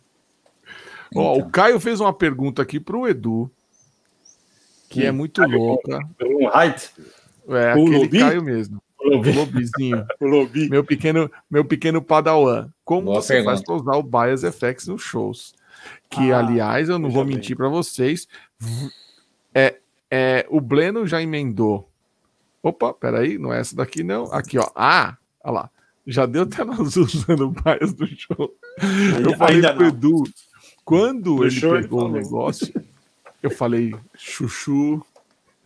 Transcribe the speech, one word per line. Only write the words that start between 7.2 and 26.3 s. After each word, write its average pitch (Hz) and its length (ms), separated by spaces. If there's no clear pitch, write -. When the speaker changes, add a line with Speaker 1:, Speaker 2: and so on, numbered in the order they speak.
Speaker 1:
É, 120 280
Speaker 4:
O 147 60
Speaker 1:
aquele 160 160
Speaker 4:
Lobi? 135 220
Speaker 1:
Caio 180 220
mesmo. 110 400
Speaker 3:
O 139 100
Lobi. 135 220
Speaker 1:
O - 40
Lobizinho. 127 760
Speaker 4:
<laughs> - 100
O 143 60
Lobi. 139 420
Speaker 1:
Meu 139 160
pequeno, 156 460
meu 147 140
pequeno 160 380
padawan. 147 680
Como 185 220
Speaker 2:
Boa - 160
Speaker 1:
você 131 200
faz 101 180
Speaker 2:
pergunta. 160 240
Speaker 1:
pra 135 80
usar 143 60
o 151 40
Bias 127 420
F 170 220
X 123 200
nos 185 160
shows? - 520
Que, 131 220
Speaker 4:
Ah, 123 100
Speaker 1:
aliás, 117 480
eu 180 100
não 151 100
Speaker 4:
veja 123 100
Speaker 1:
vou 135 80
Speaker 4:
bem. 135 100
Speaker 1:
mentir 123 200
pra 131 120
vocês. 156 600
É, 135 220
é, 131 380
o 151 120
Bleno 165 460
já 165 160
emendou. 117 680
Opa, 165 300
peraí, 123 460
não 135 140
é 120 80
essa 117 140
daqui, 135 280
não. 196 300
Aqui, 135 260
ó. 113 180
Ah, 135 400
olha 123 120
lá. - 160
Já 131 200
deu 123 160